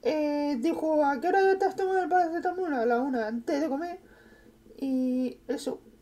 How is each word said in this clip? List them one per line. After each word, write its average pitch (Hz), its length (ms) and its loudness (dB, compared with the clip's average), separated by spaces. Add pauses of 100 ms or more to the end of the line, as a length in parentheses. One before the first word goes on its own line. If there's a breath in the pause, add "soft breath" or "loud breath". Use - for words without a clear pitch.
eh, 294 560 0
dijo, 311 440 0
"¿A 277 160 2
qué 339 100 -2
hora 381 280 4
te 392 80 0
has 381 100 0
tomado 381 280 0
el 311 60 -4
paracetamol?". 359 640 0
"A 240 140 0
la 240 160 2
una, 254 240 -2
antes 240 360 -2
de 320 60 0
comer". 339 320 -6 (760 loud breath)
Y 254 720 0
eso, - 340 -4 (200)